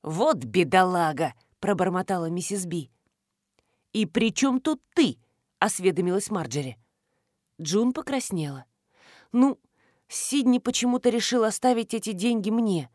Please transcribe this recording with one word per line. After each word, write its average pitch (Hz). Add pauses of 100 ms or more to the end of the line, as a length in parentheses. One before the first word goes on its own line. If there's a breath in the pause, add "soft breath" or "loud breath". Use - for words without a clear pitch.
"Вот 180
бедолага!" 160 (240)
пробормотала 185
миссис 180
Би. 160 (1040)
"И 220
при 226
чём 262
тут 302 (140)
ты?" 226 (400)
осведомилась 185
Марджери. 135 (840)
Джун 208
покраснела. 165 (680 soft breath)
"Ну, 254 (480)
Сидни 254
почему-то 247
решил 233
оставить 233
эти 220
деньги 214
мне". 208